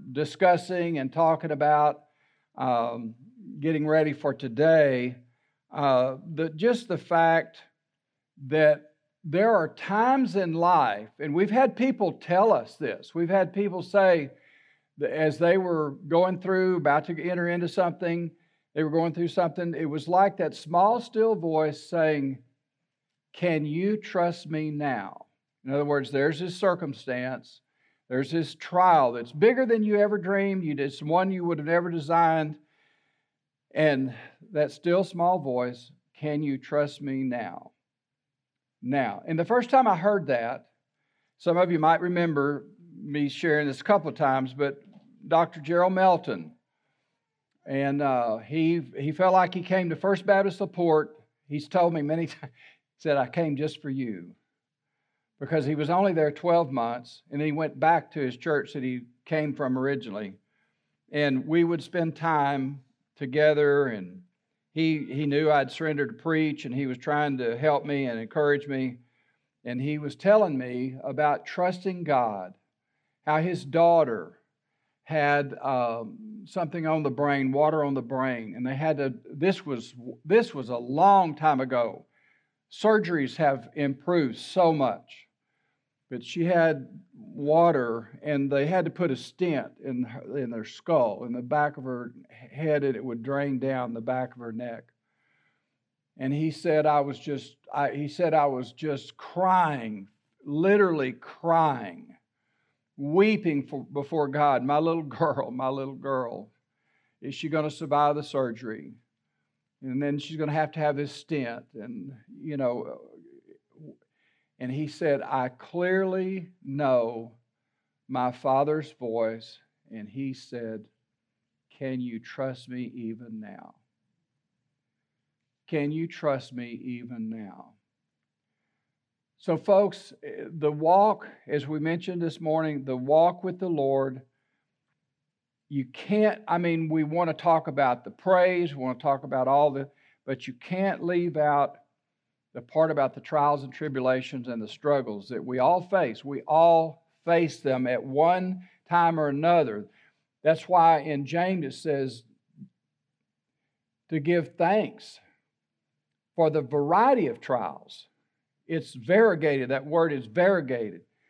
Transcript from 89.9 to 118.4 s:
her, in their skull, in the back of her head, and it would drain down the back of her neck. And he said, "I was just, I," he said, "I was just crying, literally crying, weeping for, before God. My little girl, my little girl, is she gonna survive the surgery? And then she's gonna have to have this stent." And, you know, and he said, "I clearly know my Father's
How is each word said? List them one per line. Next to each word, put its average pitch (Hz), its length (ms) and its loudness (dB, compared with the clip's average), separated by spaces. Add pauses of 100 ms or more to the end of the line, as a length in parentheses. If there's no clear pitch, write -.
her, 117 340 -10
in 123 140 -4
their 113 140 -8
skull, 123 600 0
in 120 80 -8
the 123 80 -6
back 147 360 -2
of 135 60 -12
her 123 300 -10 (160)
head, 143 540 -4
and 135 120 0
it 107 80 -8
would 117 200 -8
drain 139 360 -4
down 127 340 -4
the 117 80 -8
back 127 340 -4
of 127 40 -20
her 117 120 -12
neck. 117 320 -12 (1300)
And 135 140 -4
he 156 200 -2
said, 151 340 0
"I 147 160 4
was 139 160 -6
just, - 380 -10 (180)
I," 143 160 -2
he 143 180 -6
said, 160 260 0
"I 151 120 4
was 127 260 -4
just - 460 -8
crying, 147 920 0 (380)
literally 160 680 2
crying, 131 1000 -2 (800)
weeping 165 680 2
for, 135 180 -12
before 143 440 -4
God. 139 360 2
My 139 140 0
little 160 240 0
girl, 143 480 -2
my 131 200 -4
little 135 260 -6
girl, 120 560 -6 (720)
is 135 120 -10
she 160 160 -8
gonna 151 220 -2
survive 147 440 0
the 147 80 -6
surgery? 117 720 -6 (880)
And 135 200 -6
then 143 180 -2
she's 160 180 -12
gonna 151 140 -4
have 156 220 -2
to 160 60 -8
have 151 160 0
this 143 160 -6
stent." 117 640 -8
And, 117 400 -14 (260)
you 147 180 -8
know, 120 420 -4 (1600)
and 123 120 -8
he 151 160 -6
said, 147 340 0
"I 127 280 -2
clearly 185 1000 -4 (120)
know 123 720 -2 (720)
my 127 240 -2
Father's 143 640 0